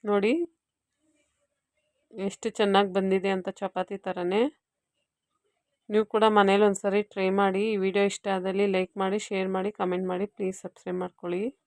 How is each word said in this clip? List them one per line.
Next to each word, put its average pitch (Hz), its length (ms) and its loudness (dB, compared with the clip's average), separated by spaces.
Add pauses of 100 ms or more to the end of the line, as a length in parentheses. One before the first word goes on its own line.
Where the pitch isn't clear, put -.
ನೋಡಿ 208 280 2 (1800)
ಎಷ್ಟು 202 360 -6
ಚೆನ್ನಾಗ್ 202 420 2
ಬಂದಿದೆ 190 380 0
ಅಂತ 190 200 -4
ಚಪಾತಿ 190 480 -8
ಥರನೇ. 185 440 -2 (1500)
ನೀವು 214 140 2
ಕೂಡ 214 260 2
ಮನೇಲಿ 202 340 6
ಒಂದ್ಸರಿ 202 380 2
ಟ್ರೈ 190 300 -4
ಮಾಡಿ. 196 320 2
ಈ 220 120 -2
ವಿಡಿಯೋ 190 280 0
ಇಷ್ಟ 202 240 -4
ಆದಲ್ಲಿ 190 380 -2
ಲೈಕ್ 185 300 0
ಮಾಡಿ, 196 240 -2
ಶೇರ್ 190 280 -4
ಮಾಡಿ, 190 240 -2
ಕಾಮೆಂಟ್ 185 340 -4
ಮಾಡಿ, 185 200 -4
ಪ್ಲೀಸ್ 190 340 -8
ಸಬ್ಸ್ಕ್ರೈಬ್ 180 380 -10
ಮಾಡ್ಕೊಳ್ಳಿ. 180 440 -6 (240)